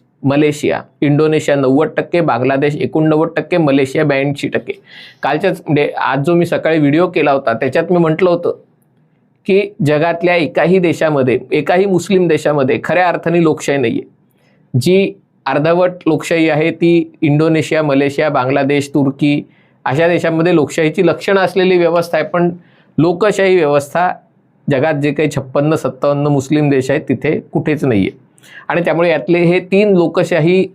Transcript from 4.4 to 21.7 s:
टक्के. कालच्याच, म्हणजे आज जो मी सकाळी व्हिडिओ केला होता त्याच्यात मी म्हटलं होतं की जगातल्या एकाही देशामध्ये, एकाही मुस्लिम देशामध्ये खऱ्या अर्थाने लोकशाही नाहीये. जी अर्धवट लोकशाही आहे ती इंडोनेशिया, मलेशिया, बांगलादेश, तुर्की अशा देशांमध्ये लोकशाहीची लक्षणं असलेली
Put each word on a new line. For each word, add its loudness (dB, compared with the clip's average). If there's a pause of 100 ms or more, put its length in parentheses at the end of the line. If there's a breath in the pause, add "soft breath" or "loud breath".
टक्के. -10 (500 loud breath)
कालच्याच, -2
म्हणजे 0
आज -2
जो 0
मी 2
सकाळी -2
व्हिडिओ 2
केला 0
होता 0
त्याच्यात -2
मी 2
म्हटलं 2
होतं -2 (880)
की 0 (160)
जगातल्या 0
एकाही 0
देशामध्ये, 0 (120)
एकाही 0
मुस्लिम 0
देशामध्ये 0
खऱ्या 0
अर्थाने 0
लोकशाही 0
नाहीये. -2 (800 soft breath)
जी 2 (320)
अर्धवट 0 (160)
लोकशाही 0
आहे 0
ती 0 (100)
इंडोनेशिया, 0
मलेशिया, 0
बांगलादेश, 0
तुर्की 0 (420 soft breath)
अशा 0
देशांमध्ये 0
लोकशाहीची 0
लक्षणं 0
असलेली 0